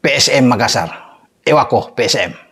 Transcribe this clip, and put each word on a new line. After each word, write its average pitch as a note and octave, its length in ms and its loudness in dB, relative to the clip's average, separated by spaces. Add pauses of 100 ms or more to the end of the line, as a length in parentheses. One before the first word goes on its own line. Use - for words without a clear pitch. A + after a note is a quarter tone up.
P - 40 -6
S C#3 240 0
M C3+ 200 4
Makassar. G#2 400 0 (520)
Ewako C3 560 0
P A#2 80 0
S G2 160 -2
M. F2 120 -6 (180)